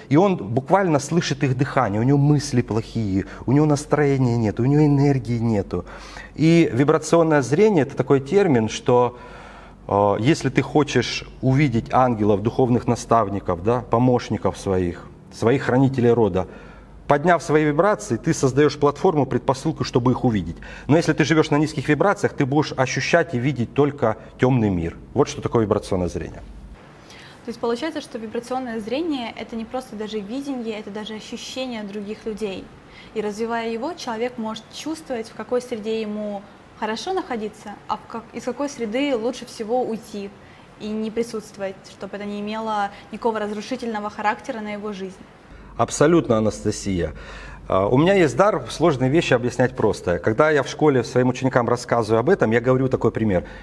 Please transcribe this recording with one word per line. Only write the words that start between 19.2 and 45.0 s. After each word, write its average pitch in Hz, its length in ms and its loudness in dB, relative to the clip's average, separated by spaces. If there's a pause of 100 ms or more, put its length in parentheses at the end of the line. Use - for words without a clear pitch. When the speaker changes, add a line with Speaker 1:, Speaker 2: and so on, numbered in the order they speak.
Speaker 1:
предпосылку, 131 560 -2
чтобы 123 300 2
их - 120 -2
увидеть. 95 320 0 (300)
Но 139 100 6
если 160 160 2
ты 151 120 0
живёшь 156 260 4
на 147 80 2
низких 147 300 -2
вибрациях, 160 460 2
ты 143 120 0
будешь 143 300 0
ощущать 135 580 0
и 120 40 -2
видеть 120 360 -2
только 135 420 2 (220)
тёмный 123 320 4
мир. 82 260 -2 (160)
Вот - 160 2
что - 140 -8
такое 117 200 2
вибрационное 98 440 0
зрение. 85 340 -8 (1040)
Speaker 2:
То - 40 -12
есть 233 100 -10
получается, 269 420 -4
что - 160 -12
вибрационное 233 640 -8
зрение — 254 580 -4
это 226 200 -12
не 226 80 -8
просто 254 320 -10
даже 214 240 -8
видение, 233 580 -8
это 208 120 -12
даже 214 240 -10
ощущение 233 680 -10
других 208 440 -10
людей. 202 380 -8 (500)
И 220 60 -4
развивая 226 520 -4
его, 247 220 -6
человек 233 440 -6
может 220 240 -8 (100)
чувствовать, 285 580 -8
в - 40 -20
какой 240 280 -4
среде 220 380 -6
ему 208 420 -8 (360)
хорошо 220 340 -6
находиться, 220 580 -6 (180)
а 214 80 -4
в - 100 -14
как-, 226 260 -14
из 233 120 -12
какой 262 240 -4
среды 254 480 -2
лучше 233 300 -4
всего 240 360 -4
уйти 202 480 -8 (480)
и 214 80 -12
не 220 240 -4
присутствовать, 208 640 -6 (160)
чтобы 202 280 -12
это 208 60 -10
не 208 140 -8
имело 214 520 -4 (200)
никакого 220 300 -2
разрушительного 208 680 -6
характера 214 500 -4
на 208 140 -8
его 208 180 -8
жизнь. 190 260 -12 (600)